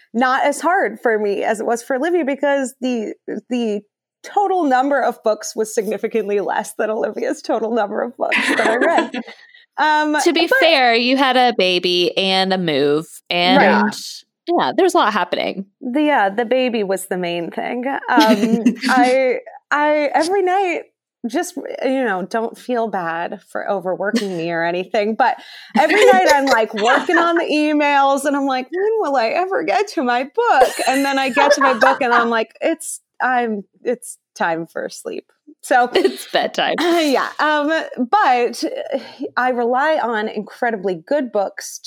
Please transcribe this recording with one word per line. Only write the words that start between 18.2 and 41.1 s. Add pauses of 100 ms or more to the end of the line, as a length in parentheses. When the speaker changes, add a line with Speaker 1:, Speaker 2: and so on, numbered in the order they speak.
Speaker 1:
I, (320)
I,
every
night, (420)
just,
you
know,
don't
feel
bad
for
overworking
me
or
anything,
but (400)
every
night
I'm,
like,
working
on
the
emails
and
I'm
like,
"When (100)
will
I
ever
get
to
my
book?" (180)
And
then
I
get
to
my
book
and
I'm
like,
"It's, (200)
I'm, (200)
it's (160)
time
for
sleep." (300)
So
Speaker 3:
<laughs>
It's
bedtime.
Speaker 1:
<laughs>
yeah. (100)
Um, (420)
but (720)
I
rely
on
incredibly
good